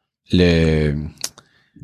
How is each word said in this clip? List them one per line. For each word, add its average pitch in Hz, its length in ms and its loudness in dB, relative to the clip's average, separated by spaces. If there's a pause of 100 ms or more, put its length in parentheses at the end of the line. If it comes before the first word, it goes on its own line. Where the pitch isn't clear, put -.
(320)
le, 80 640 2 (880)